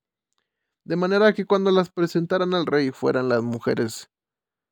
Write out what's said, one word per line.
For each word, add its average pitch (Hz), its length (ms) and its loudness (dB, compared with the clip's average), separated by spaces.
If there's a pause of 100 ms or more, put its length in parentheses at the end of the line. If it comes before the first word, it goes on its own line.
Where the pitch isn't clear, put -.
(840)
de 165 100 -4
manera 196 380 2
que 196 120 -4
cuando 196 240 2
las 185 220 2
presentaran 180 640 -2
al 180 120 0
rey 143 260 0
fueran 131 380 -2
las 120 140 2
mujeres 120 640 -4 (640)